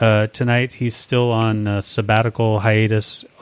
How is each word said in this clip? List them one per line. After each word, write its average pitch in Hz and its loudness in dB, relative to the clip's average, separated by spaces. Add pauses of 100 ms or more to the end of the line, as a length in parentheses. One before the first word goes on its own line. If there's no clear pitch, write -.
uh, 107 4
tonight. 123 -2
He's 117 -4
still 123 -2
on, 110 0
uh, 101 -2
sabbatical 110 0
hiatus, 107 0 (180)